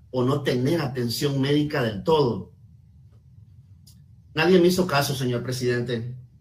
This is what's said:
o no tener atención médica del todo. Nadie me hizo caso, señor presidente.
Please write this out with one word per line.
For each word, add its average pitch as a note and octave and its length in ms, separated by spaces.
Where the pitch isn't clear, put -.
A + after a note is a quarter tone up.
o B2+ 140
no C#3 180
tener C3+ 380
atención C3 600
médica D3 420
del G#2 200
todo. B2 500
Nadie F3 260
me F3 80
hizo F3+ 180
caso, C#3 300
señor B2 280
presidente. B2 720